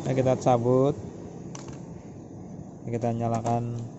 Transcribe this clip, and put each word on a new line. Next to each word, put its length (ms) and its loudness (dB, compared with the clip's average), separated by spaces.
Nah, 140 0
kita 260 4
cabut, 560 6
kita 240 0
nyalakan 640 0